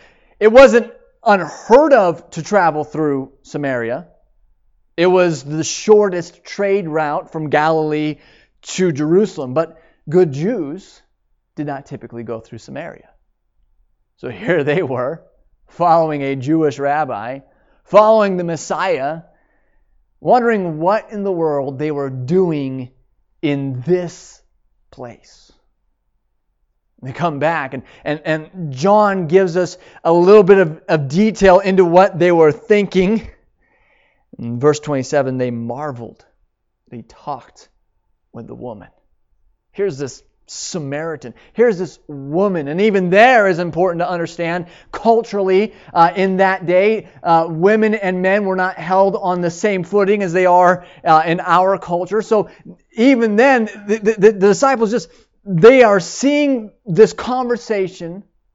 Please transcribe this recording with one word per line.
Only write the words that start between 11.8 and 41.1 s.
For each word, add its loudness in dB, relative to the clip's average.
typically -16
go -10
through -20
Samaria. -18
So -14
here -4
they -2
were, -6
following 0
a -4
Jewish -2
rabbi, -4
following 2
the -6
Messiah, -6
wondering 0
what -2
in -8
the -2
world -4
they -4
were -6
doing -2
in -4
this -6
place. -20
They -14
come -6
back, -4
and, -12
and, -8
and -8
John 0
gives 2
us -4
a 2
little 6
bit 6
of, 0
of 0
detail 4
into 2
what 4
they 2
were 6
thinking. 0
In -10
verse 2
twenty-seven, -4
they -2
marveled. -10
They -16
talked -16
with -16
the -18
woman. -16
Here's -6
this -12
Samaritan. -10